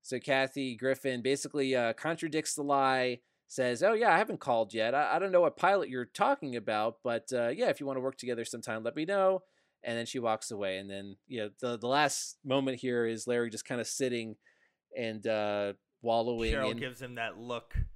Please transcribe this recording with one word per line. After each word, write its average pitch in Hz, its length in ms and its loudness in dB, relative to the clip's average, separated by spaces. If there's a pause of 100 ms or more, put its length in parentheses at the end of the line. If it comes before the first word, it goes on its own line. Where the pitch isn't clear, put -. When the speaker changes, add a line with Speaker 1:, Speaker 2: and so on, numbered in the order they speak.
Speaker 1:
So 123 180 -4
Kathy 135 560 0
Griffin 127 460 -2
basically, 135 520 0
uh, 117 200 2
contradicts 156 600 -2
the 147 80 -4
lie, 131 580 4 (280)
says, 123 340 0
"Oh, 214 120 4
yeah, 220 200 6
I 170 40 6
haven't 208 220 0
called 113 340 2
yet. 110 200 2
I, 139 220 2
I - 20 2
don't 190 140 0
know 175 80 8
what 160 160 4
pilot 190 320 4
you're 127 160 -6
talking 196 500 0
about, 110 480 0
but, 117 300 -2
uh, 120 160 0
yeah, 202 220 0
if 135 100 -2
you 143 60 -6
wanna 131 140 -4
work 131 180 -4
together 117 260 -4
sometime, 110 400 -6
let 120 100 -2
me 156 120 -4
know." 190 360 2 (400)
And 117 140 -4
then 117 80 -4
she 127 140 -6
walks 110 320 -2
away. 101 260 -4
And 98 140 -10
then, 98 260 -10 (100)
you 123 140 -8
know, 104 100 -4 (100)
the, 120 180 -4
the 107 80 -6
last 139 580 0
moment 135 360 0
here 123 260 0
is 113 200 -4
Larry 120 220 0
just 107 180 -10
kinda 120 200 -4
sitting 117 500 -4 (600)
and, 110 300 -4
uh, 104 460 0 (300)
wallowing 113 500 2
Speaker 2:
Cheryl 131 200 0
Speaker 1:
in 117 40 -4
Speaker 2:
gives 123 240 -8
him 123 140 -12
that 110 240 -6
look. 120 360 -8 (220)